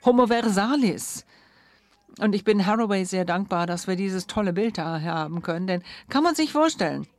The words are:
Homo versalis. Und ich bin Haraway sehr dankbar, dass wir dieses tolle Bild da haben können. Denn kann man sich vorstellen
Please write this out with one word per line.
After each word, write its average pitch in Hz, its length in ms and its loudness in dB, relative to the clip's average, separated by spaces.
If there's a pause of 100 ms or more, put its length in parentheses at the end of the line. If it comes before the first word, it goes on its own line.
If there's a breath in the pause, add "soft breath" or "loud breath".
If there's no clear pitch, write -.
Homo 247 220 6
versalis. 233 960 0 (960 soft breath)
Und 208 160 2
ich 202 80 -2
bin 208 200 4
Haraway 208 400 2
sehr 185 200 -2
dankbar, 175 420 -2
dass 175 220 -6
wir 185 80 0
dieses 190 320 -4
tolle 202 240 -2
Bild 208 260 -2
da 160 220 -4
haben 165 420 -4
können. 175 240 -4
Denn 180 160 -2 (260 loud breath)
kann 285 140 0
man 330 140 2
sich 311 160 -2
vorstellen 175 560 0 (100)